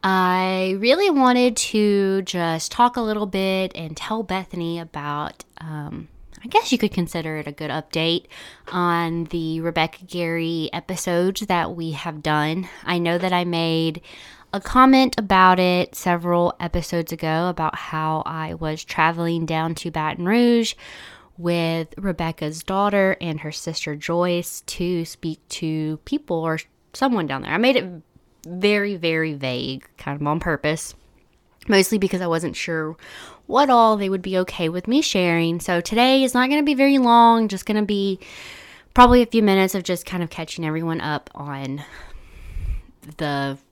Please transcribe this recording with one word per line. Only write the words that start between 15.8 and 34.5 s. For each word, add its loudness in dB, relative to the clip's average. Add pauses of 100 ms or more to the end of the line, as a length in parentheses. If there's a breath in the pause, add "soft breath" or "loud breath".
several 0
episodes -4
ago -2
about -4
how -4
I -8
was -6
traveling 0
down -2
to -8
Baton -4
Rouge 4 (640 loud breath)
with -2 (100)
Rebecca's -6
daughter 2
and -6
her -10
sister -8
Joyce -2
to -4
speak -10 (100)
to -4
people -4
or -2 (340)
someone 0
down -6
there. -6
I 0
made 4
it -2 (580)
very, 0
very 0
vague, -6 (100)
kind -8
of -2
on 0
purpose, -4 (720)
mostly 4
because -2
I -4
wasn't -2
sure -6 (520 loud breath)
what 4
all 6
they -2
would -2
be -2
okay -2